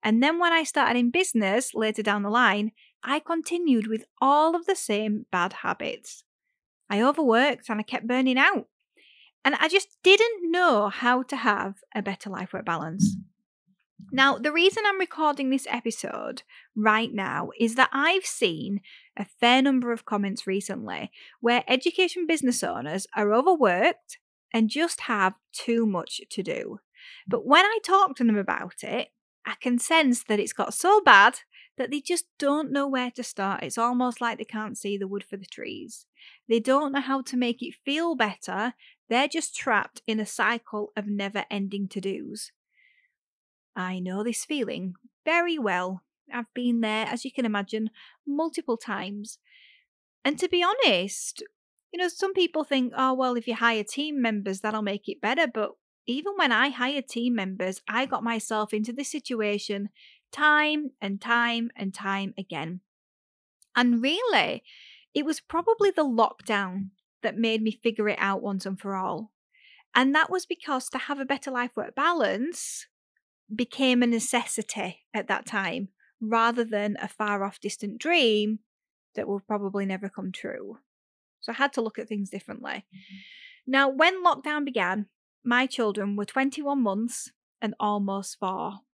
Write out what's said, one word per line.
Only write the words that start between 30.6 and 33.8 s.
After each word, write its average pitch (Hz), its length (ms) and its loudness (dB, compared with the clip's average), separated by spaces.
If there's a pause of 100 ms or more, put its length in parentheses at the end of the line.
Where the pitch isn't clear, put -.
so 403 260 6
bad 220 400 10 (360)
that 247 140 -4
they 285 100 -4
just 339 260 -4 (120)
don't 285 320 0
know 277 160 0
where 254 240 -2
to 247 140 -10
start. 196 400 -4
It's 143 140 -6
almost 247 420 0